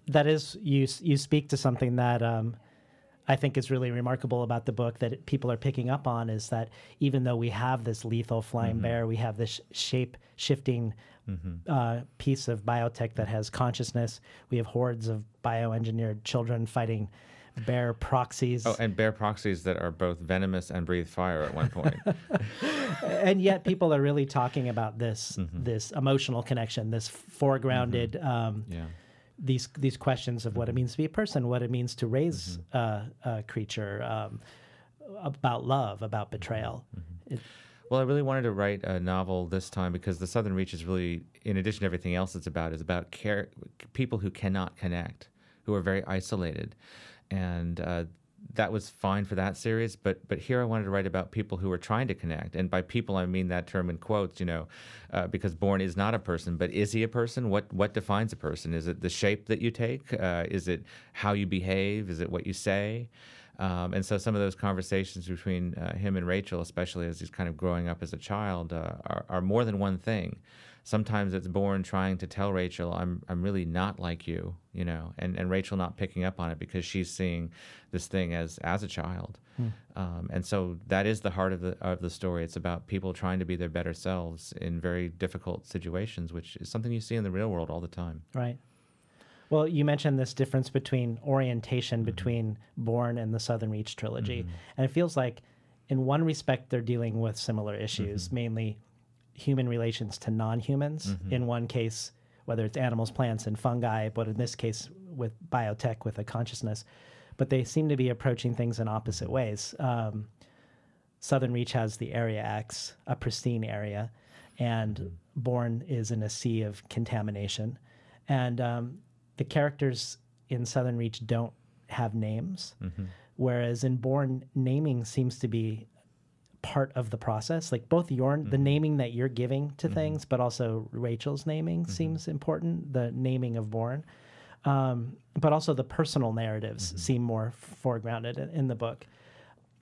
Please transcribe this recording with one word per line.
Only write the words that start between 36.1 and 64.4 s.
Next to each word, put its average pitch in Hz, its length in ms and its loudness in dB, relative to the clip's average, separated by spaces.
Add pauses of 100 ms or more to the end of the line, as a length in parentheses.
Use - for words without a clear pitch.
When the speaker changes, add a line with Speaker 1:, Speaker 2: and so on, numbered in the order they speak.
Speaker 1:
betrayal. 113 540 -6 (120)
Speaker 2:
Mm-hmm. 85 380 -12
Speaker 1:
It 117 40 -4 (500)
Speaker 2:
Well, 127 100 4
I 131 40 4
really 143 180 4
wanted 135 220 2
to 117 80 4
write 101 320 2
a 92 160 0
novel 92 480 2
this 92 220 -2
time 90 240 0
because 90 260 -2
The 90 80 -2
Southern 104 260 0
Reach 92 200 0
is 82 120 -8
really, 87 380 0 (200)
in 101 140 0
addition 95 240 0
to 104 40 0
everything 87 300 0
else 92 200 0
it's 87 120 -6
about, 82 260 -2
is 80 80 -6
about 87 300 -2
care, 104 380 -2 (440)
people 123 260 0
who 95 100 0
cannot 95 460 -2
connect, 87 540 -4 (340)
who 107 100 0
are 101 80 2
very 95 240 2
isolated. 92 720 -2 (540)
And, 87 500 -2
uh, 85 240 -2 (500)
that 101 180 2
was 107 180 -2
fine 98 360 0
for 98 100 -4
that 95 220 0
series, 113 380 0
but, - 320 -2
but 98 120 -2
here 123 220 2
I - 20 2
wanted 110 220 0
to 98 40 -2
write 98 180 2
about 92 240 0
people 101 260 -2
who 95 140 0
are 90 60 0
trying 113 300 0
to 101 60 0
connect. 82 420 -4
And 92 140 2
by 92 120 2
people, 101 360 0
I 92 80 2
mean 92 240 2
that 90 180 0
term 90 220 0
in 82 80 -2
quotes, 101 420 0
you 92 60 0
know, 82 220 -2 (440)
uh, 90 160 0
because 92 260 0
Bourne 98 280 4
is 90 160 0
not 101 160 4
a 113 60 2
person, 87 360 -2
but 85 160 2
is 101 200 2
he 110 120 2
a 113 40 2
person? 117 420 0
What, 101 240 0
what 101 200 2
defines 107 400 2
a - 40 -10
person? 80 360 -2
Is 82 140 0
it 87 140 -2
the 90 80 2
shape 101 380 2
that 110 140 2
you 117 100 2
take? 120 420 -2
Uh, 87 360 0
is 90 180 0
it - 160 0 (300)
how 104 200 2
you 101 120 2
behave? 95 640 0
Is 87 120 -4
it 87 100 -2
what 90 160 -4
you 95 60 -2
say? 107 560 0 (500)
Um, 90 340 0
and 95 120 0
so 104 120 0
some 107 180 0
of 104 60 2